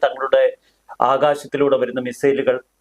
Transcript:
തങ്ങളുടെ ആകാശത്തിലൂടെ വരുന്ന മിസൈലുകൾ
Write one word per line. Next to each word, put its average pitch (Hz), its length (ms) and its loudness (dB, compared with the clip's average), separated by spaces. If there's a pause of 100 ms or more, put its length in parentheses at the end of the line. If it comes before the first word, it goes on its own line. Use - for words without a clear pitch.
തങ്ങളുടെ 131 540 0 (440)
ആകാശത്തിലൂടെ 143 760 2
വരുന്ന 123 220 -4
മിസൈലുകൾ 131 600 0 (200)